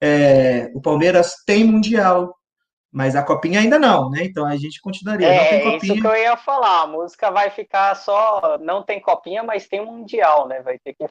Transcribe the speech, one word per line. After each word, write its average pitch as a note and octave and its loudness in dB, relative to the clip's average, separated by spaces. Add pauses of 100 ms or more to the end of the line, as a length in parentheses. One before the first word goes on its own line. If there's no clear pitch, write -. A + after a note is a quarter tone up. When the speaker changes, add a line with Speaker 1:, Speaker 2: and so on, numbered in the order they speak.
Speaker 1:
é, C3+ 4
"O C3+ -12
Palmeiras E3+ 2 (120)
tem G#3+ 4
Mundial, G3+ 2 (560)
mas C3+ -2
a C#3 0
Copinha F3+ -2
ainda B3 2
não", F3+ 2
né? D#3 -4
Então, F#3 -6
a C#3+ -4
gente D3 -10
continuaria, F#3 -4
"Não F3 6
tem D#3 4
Speaker 2:
É, - 0
Speaker 1:
Copinha." F#3+ -2
Speaker 2:
isso G#3+ -4
que G#3+ 0
eu A3 2
ia A#3 0
falar, A#3 0
a D#3 -2
música E3+ -6
vai G3+ 0
ficar G3 -2
só, G3+ 0
"Não F3+ -6
tem G3+ -8
Copinha, F#3 -4
mas G#3+ -8
tem G3+ -6
Mundial", G#3 0
né? C3 -8
Vai B2+ -8
ter C#3 -14
que D3+ -10